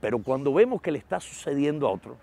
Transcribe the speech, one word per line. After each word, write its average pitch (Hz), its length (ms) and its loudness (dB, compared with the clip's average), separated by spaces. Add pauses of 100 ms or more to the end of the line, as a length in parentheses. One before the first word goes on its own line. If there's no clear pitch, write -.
Pero 110 180 0
cuando 135 340 0
vemos 220 300 4
que 175 80 -4
le 147 80 -2
está 180 220 -4
sucediendo 143 640 -2
a 101 60 2
otro 107 300 -8